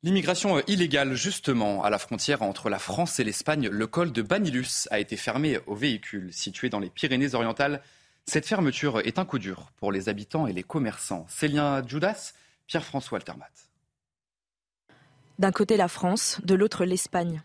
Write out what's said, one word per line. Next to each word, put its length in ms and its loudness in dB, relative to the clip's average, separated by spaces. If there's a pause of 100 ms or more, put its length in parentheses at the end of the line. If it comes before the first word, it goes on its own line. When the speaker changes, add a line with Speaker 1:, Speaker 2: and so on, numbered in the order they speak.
Speaker 1:
L'immigration, 540 2
euh, 100 4
illégale, 460 2
justement, 720 0
à 60 4
la 80 2
frontière 420 -2
entre 300 -2
la 80 -2
France 420 -2
et 40 2
l'Espagne, 440 0
le 180 0
col 260 0
de 100 0
Banilus 680 0
a 80 2
été 200 -4
fermé 480 0
aux 80 -6
véhicules 580 -4
situés 380 -6
dans 80 -4
les 100 -4
Pyrénées-Orientales. 960 0 (420)
Cette 220 -2
fermeture 540 2
est 180 0
un 80 0
coup 120 -4
dur 380 -8
pour 160 -2
les 160 -2
habitants 380 -2
et 80 -2
les 80 -6
commerçants. 680 -4
Célia 580 0
Judas, 460 -4 (340)
Pierre-François 520 -4
Altermat. 320 -12 (1900)
Speaker 2:
D'un 140 4
côté 240 4
la 120 6
France, 560 0
de 100 6
l'autre 320 4
l'Espagne. 580 -2